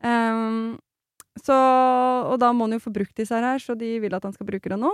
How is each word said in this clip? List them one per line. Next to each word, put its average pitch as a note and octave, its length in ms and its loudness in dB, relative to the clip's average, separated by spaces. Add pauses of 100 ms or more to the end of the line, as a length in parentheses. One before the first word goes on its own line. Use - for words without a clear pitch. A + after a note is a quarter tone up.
Ehm, A3+ 760 -2 (600)
så, - 160 2 (800)
og B3+ 80 0
da A#3+ 120 4
må A#3 140 0
han A3 60 -2
jo A3+ 100 -4
få A3+ 100 -10
brukt G3+ 240 -4
disse A3 160 -4
her, B3 260 0
så B3 200 -6
de A3+ 220 -4
vil G3+ 140 -4
at F#3 80 -6
han G3 100 -8
skal G3+ 140 -12
bruke F#3+ 220 -6
det G3 100 -4
nå, C4 160 0